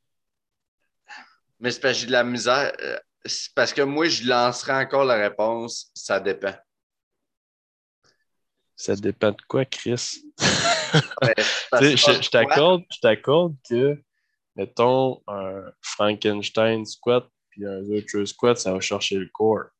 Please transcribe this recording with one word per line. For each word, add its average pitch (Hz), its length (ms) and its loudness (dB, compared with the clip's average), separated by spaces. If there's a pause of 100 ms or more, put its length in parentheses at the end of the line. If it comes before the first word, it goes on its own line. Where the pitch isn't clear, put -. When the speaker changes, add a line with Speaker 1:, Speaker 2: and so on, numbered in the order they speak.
(1600)
Speaker 1:
Mais 120 100 -2
c'est 120 100 -6
parce 127 140 2
que 110 60 -4
j'ai 117 60 -8
de 123 60 -4
la 123 120 4
misère, 123 560 0
euh, 65 180 -8 (260)
c'est - 300 -10
parce 120 180 2
que 147 100 0
moi, 147 260 0
je 117 180 -4
lancerais 127 580 0
encore 139 200 0
la 123 100 4
réponse, 113 800 -2
ça 98 260 -4
dépend. 98 340 -4 (2250)
Speaker 2:
Ça 101 200 -4
dépend 104 340 -2
de - 180 -6
quoi, 131 160 0
Chris ? - 580 -6 (160)
<laughs> - 20 -10 (840)
Speaker 1:
Ben, 113 140 2
c'est - 340 -2
parce 123 120 4
Speaker 2:
Tu 143 60 8
sais, 143 60 4
Speaker 1:
que - 20 2
Speaker 2:
je, - 0 -
je 117 160 6
Speaker 1:
front 101 100 0
squat - 80 -4
Speaker 2:
t'accorde, 151 520 4 (100)
je - 80 -14
t'accorde 143 560 2 (120)
que, 139 340 0 (520)
mettons, 127 720 0
un 98 380 -8 (160)
Frankenstein 107 1040 -2
squat 123 440 -2 (220)
puis 101 160 -12
un 98 180 -8
Zercher 104 420 -4
squat, 120 320 0
ça 92 140 -2
va 95 80 -2
chercher 98 360 -4
le 92 160 -6
core. 107 320 0 (160)